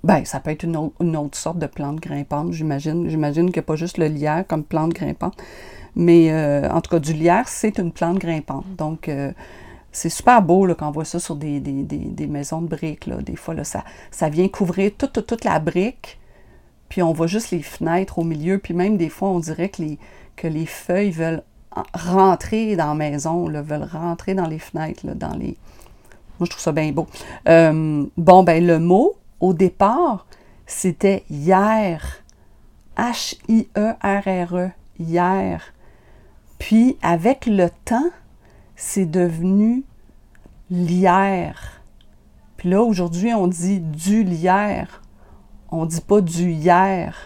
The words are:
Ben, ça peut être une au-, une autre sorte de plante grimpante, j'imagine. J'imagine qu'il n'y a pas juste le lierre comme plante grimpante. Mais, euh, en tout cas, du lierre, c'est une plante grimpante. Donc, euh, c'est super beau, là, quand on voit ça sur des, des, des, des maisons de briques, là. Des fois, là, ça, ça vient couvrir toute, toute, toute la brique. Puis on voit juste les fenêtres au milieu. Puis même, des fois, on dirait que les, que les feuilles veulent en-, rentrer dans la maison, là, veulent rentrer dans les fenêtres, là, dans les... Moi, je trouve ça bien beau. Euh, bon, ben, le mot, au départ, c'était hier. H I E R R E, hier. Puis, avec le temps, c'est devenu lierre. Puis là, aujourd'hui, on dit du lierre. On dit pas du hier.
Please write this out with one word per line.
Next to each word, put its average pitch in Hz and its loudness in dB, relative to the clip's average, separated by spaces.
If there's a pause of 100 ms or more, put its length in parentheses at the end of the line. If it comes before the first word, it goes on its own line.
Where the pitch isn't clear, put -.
Ben, 160 4
ça - -8
peut 151 -6
être 151 -6
une 165 -4
au-, 151 -4
une 165 0
autre 147 -6
sorte 170 -6
de 156 -4
plante 147 -6
grimpante, 151 -6
j'imagine. 156 -2
J'imagine 156 0
qu'il 180 -2
n'y 160 -4
a - -14
pas 156 -2
juste 165 -6
le 151 2
lierre 151 -2
comme 151 -4
plante 165 -2
grimpante. 160 -6 (640)
Mais, 170 8
euh, 147 0
en - 2
tout - -6
cas, 170 2
du 147 -4
lierre, 170 2
c'est - -2
une 175 -2
plante - -2
grimpante. 156 -4 (140)
Donc, 160 -6
euh, 139 -4 (600)
c'est - -6
super 240 4
beau, 185 4
là, 180 0
quand 151 -6
on 151 -4
voit 156 -6
ça 170 -8
sur 170 -10
des, 147 -6
des, 139 -6
des, 147 -8
des 147 -8
maisons 147 -6
de 170 -6
briques, 156 -8
là. - -8
Des - -10
fois, - -10
là, 160 -8
ça, - -8 (260)
ça - -4
vient 165 2
couvrir 196 0
toute, 269 -4
toute, 220 -4
toute 226 -6
la 156 0
brique. 175 -4 (680)
Puis 185 -2
on 165 2
voit 165 0
juste 208 -4
les 175 -2
fenêtres 170 -4
au 165 -2
milieu. 165 -2
Puis 196 -6
même, 185 0
des 165 0
fois, 196 -4
on 180 0
dirait 165 -4
que 196 -8
les, 151 -6 (380)
que 165 -6
les 160 -4
feuilles 190 -2
veulent 165 -4 (320)
en-, - -6 (100)
rentrer 190 2
dans 156 0
la 151 -2
maison, 156 -2
là, 151 -6
veulent 151 -6
rentrer 170 -6
dans 185 -2
les 156 -6
fenêtres, - -8
là, - -8
dans - -8
les... - -8 (800)
Moi, 175 0
je 170 -6
trouve - -12
ça 165 0
bien 156 0
beau. 160 -4 (420)
Euh, 156 6 (100)
bon, 180 8
ben, 170 4
le 170 4
mot, 190 4 (260)
au 185 2
départ, 202 2 (400)
c'était - 0
hier. 185 0 (720)
H - -4 (140)
I 226 4 (100)
E 214 2 (100)
R 190 0
R 175 -6
E, 180 -2 (300)
hier. 175 0 (1000)
Puis, 240 4
avec 175 2
le 196 4 (140)
temps, 269 0 (640)
c'est - -2
devenu 185 2 (880)
lierre. 180 2 (720)
Puis 175 -2
là, 196 4
aujourd'hui, 185 0
on 208 0
dit 180 0
du 170 0
lierre. 185 0 (680)
On 160 -2
dit 165 -4
pas 208 4
du 170 0
hier. 175 2 (100)